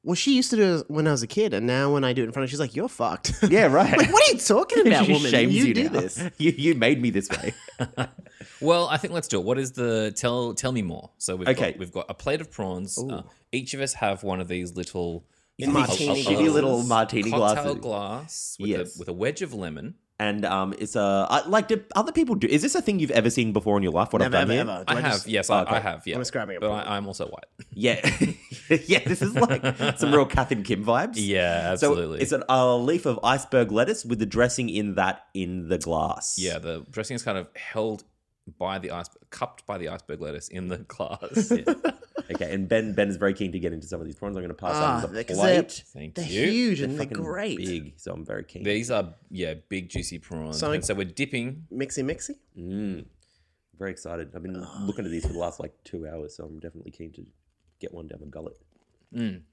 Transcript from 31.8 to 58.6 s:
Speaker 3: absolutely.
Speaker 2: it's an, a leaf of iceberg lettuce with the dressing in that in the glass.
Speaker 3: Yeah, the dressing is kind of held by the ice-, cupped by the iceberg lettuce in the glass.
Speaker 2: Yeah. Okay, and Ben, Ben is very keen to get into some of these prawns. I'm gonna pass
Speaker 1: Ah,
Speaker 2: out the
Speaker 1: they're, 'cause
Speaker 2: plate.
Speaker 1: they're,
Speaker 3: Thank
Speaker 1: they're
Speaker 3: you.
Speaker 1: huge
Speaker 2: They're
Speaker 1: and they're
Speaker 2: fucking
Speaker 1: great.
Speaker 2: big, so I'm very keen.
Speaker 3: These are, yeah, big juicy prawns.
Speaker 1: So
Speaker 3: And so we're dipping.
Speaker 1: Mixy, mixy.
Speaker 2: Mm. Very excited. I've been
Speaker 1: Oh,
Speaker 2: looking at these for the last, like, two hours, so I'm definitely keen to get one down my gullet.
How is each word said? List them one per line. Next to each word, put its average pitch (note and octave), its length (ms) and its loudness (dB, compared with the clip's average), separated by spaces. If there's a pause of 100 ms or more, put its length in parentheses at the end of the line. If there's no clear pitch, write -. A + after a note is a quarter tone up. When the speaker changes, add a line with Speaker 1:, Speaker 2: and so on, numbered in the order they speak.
Speaker 3:
absolutely. D#2+ 320 0
Speaker 2:
it's C3 100 0
an, C3+ 160 -2
a B2+ 280 6
leaf D3 280 2
of A#2+ 180 0
iceberg B2+ 480 4
lettuce B2+ 360 2
with A#2+ 120 -2
the A2 80 2
dressing A#2+ 440 2
in G#2 240 -2
that F#2+ 400 0
in F2+ 340 -4
the F2+ 80 2
glass. D#2+ 640 -2
Speaker 3:
Yeah, F2 200 -4
the E2 320 -8
dressing A2+ 240 -8
is A#2 80 -8
kind G#2 140 -4
of F2+ 180 -8
held A2 500 -6 (540)
by F#2+ 200 -4
the F2+ 120 -8
ice-, F2 200 -10 (180)
cupped - 380 -10
by G#2 100 -6
the F2 120 -8
iceberg E2+ 340 -10
lettuce D2+ 260 -10
in F2+ 200 -8
the F2+ 100 -6
glass. - 760 -4
Speaker 2:
Yeah. - 200 -2 (600)
Okay, E2+ 200 -4
and G2 160 -2
Ben, A2 240 2
Ben G2+ 140 2
is G2 100 -4
very G2 160 2
keen F#2+ 180 -4
to F#2 60 -6
get E2 160 -4
into D#2 120 -12
some E2+ 140 -8
of D#2+ 60 -10
these D2+ 100 -14
prawns. G2+ 180 -10
I'm F#2+ 80 -8
gonna E2+ 120 -10
pass G2 220 -4
Speaker 1:
Ah, D3+ 200 0
Speaker 2:
out A#2 60 -2
the - 60 -6
Speaker 1:
they're, A2+ 160 -8
'cause F3 120 -4
Speaker 2:
plate. F#3+ 180 6 (380)
Speaker 1:
they're, C3+ 80 -16
Speaker 3:
Thank - 140 -14
Speaker 1:
they're F3 120 -6
Speaker 3:
you. B2+ 240 0
Speaker 1:
huge A3+ 280 2
Speaker 2:
They're C3+ 100 -2
Speaker 1:
and C#3 100 -6
they're D3 80 -4
Speaker 2:
fucking B2+ 160 -8
Speaker 1:
great. F3+ 360 -6
Speaker 2:
big, E2+ 400 -6
so - 140 -12
I'm E2 120 -12
very - 200 -10
keen. - 180 -16
Speaker 3:
These G#2+ 280 -2
are, G2 220 -2 (180)
yeah, F2 240 -6 (140)
big F#2 220 -6
juicy F2 280 -8
prawns. D#2 400 -10
Speaker 1:
So D3+ 140 -2
Speaker 3:
And D#3 100 -2
so - 120 -2
we're G3 100 -4
dipping. C#3 680 -6
Speaker 1:
Mixy, C3+ 320 -6
mixy. D#3+ 340 -8 (220)
Speaker 2:
Mm. F#2 460 -8 (760)
Very G2 120 -8
excited. E2+ 440 -12
I've E2+ 80 -14
been F#2 140 -10
Speaker 1:
Oh, D#2 300 -14
Speaker 2:
looking G2+ 180 -6
at F2 60 -8
these E2 160 -6
for D#2+ 80 -4
the E2+ 40 -8
last, E2+ 220 -6
like, E2+ 140 -10 (100)
two D#2+ 240 -12
hours, D#2 260 -12
so E2 100 -16
I'm D#2 160 -16
definitely E2 320 -16
keen E2 200 -16
to - 140 -20 (540)
get - 120 -12
one E2 140 -16
down - 140 -16
my D2 80 -16
gullet. D#2 280 -14 (580)